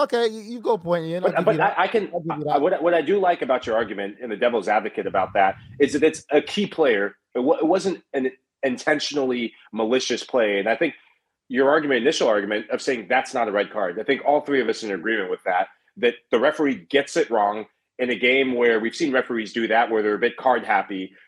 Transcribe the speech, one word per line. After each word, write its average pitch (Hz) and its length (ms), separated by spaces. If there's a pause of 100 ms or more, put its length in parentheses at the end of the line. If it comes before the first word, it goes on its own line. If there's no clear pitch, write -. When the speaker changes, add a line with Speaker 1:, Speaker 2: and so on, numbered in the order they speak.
Speaker 1:
Okay. 233 240
You, 220 120
you 226 200
got 233 120
a 208 60
point, 170 260
Ian. 170 200
I'll 180 60
Speaker 2:
But, - 60
Speaker 1:
give 170 80
Speaker 2:
but 165 80
Speaker 1:
you 160 60
that. 185 200
Speaker 2:
I, 175 60
I 196 40
can. 196 260
Speaker 1:
I'll 175 60
give 160 180
you 147 120
Speaker 2:
I, 147 40
Speaker 1:
that. 139 80
Speaker 2:
what, 170 200
what 175 120
I 165 80
do 190 180
like 175 220
about 127 240
your 110 100
argument 101 440
in 120 100
the 104 60
devil's 117 300
advocate 104 400
about 95 280
that 98 220 (220)
is 143 140
that 139 100
it's 156 280
a 147 100
key - 260
player. 107 480 (200)
It 123 60
wa-, 135 180
it 160 80
wasn't 180 360 (120)
an 131 160 (320)
intentionally 131 920 (200)
malicious 113 520
play, 107 340
and 98 100
I 113 80
think 151 180 (540)
your 131 220
argument, 147 320
initial 151 260
argument 104 420
of 123 120
saying 117 260
that's 123 260
not 120 140
a 101 40
red 101 180
card, 90 300
I - 40
think 135 220
all 143 140
three 143 200
of 113 80
us 110 140
are 113 40
in 101 60
agreement 95 380
with 92 140
that. 90 240 (300)
That 117 160 (160)
the 123 100
referee 135 500
gets 139 260
it 160 140
wrong 104 360 (320)
in 127 120
a 120 40
game 127 400
where 117 260
we've 113 160
seen 151 160
referees 117 400
do 113 160
that, 110 220
where 110 120
they're 104 120
a 95 40
bit 117 180
card 117 280
happy. 98 480 (160)